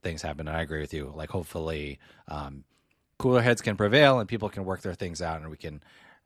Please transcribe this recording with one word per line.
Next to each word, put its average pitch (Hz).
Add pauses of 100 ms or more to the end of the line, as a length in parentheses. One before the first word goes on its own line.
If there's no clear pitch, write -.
things 82
happen, 76
and 80
I 82
agree 78
with 73
you. 73
Like, 78
hopefully, 80 (300)
um, 69 (540)
cooler 127
heads 120
can 104
prevail 131
and 104
people 107
can 98
work 92
their 92
things 87
out 80
and 78
we 76
can 76 (440)